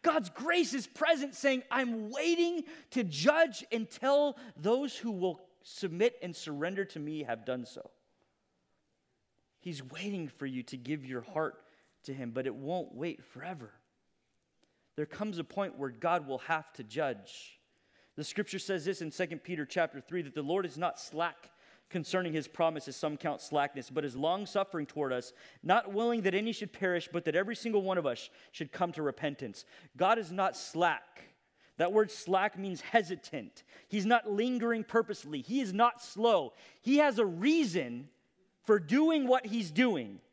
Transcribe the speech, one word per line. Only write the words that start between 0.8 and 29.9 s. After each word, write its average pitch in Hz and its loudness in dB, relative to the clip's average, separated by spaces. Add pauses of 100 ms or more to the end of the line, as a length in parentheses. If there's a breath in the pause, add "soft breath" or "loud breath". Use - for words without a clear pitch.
present, 294 2
saying, 262 2
"I'm 233 0
waiting 339 2 (260 loud breath)
to 247 2
judge 214 4
until 277 2 (180 loud breath)
those 233 0
who 226 -4
will 185 -2 (220)
submit 170 -2
and 170 -8
surrender 165 -4
to 180 -12
me 151 -6
have 117 -4
done 127 -4
so." - -14 (1700)
He's 151 -8
waiting 165 -6
for 139 -8
you 127 -4
to 131 -12
give 131 -6
your 127 -6
heart - -4 (380 soft breath)
to 139 -10
him, 123 -6
but 131 -2
it 117 -4
won't 156 -6
wait 156 -8
forever. 147 -12 (1200)
There 151 -4
comes 202 -6
a 165 -4
point 196 -6
where 139 -4
God 151 0
will 135 -6
have 156 -4
to 123 -12
judge. 113 -6 (580 soft breath)
The 151 -8
scripture - -6
says 175 -4
this 185 -4
in 160 -6
Second 170 -4
Peter 160 -6
chapter 160 -2
three, 175 -4
that 139 -8
the 151 -4
Lord 175 0
is 139 -10
not 165 -2
slack 160 -6 (400 soft breath)
concerning 180 -2
his 156 -2
promise, 160 0
as 131 -10
some 151 -2
count 147 -4
slackness, 143 -2
but 147 -2
is 131 -6
long-suffering 180 0
toward 139 -2
us, 123 -4 (280 loud breath)
not 202 2
willing 233 2
that 185 2
any 214 2
should - -6
perish, 180 0
but 175 -2
that 156 2
every 196 2
single 208 0
one 190 0
of 156 0
us 120 -4 (200 loud breath)
should 151 -10
come 175 0
to 156 -6
repentance. 139 -4 (280 loud breath)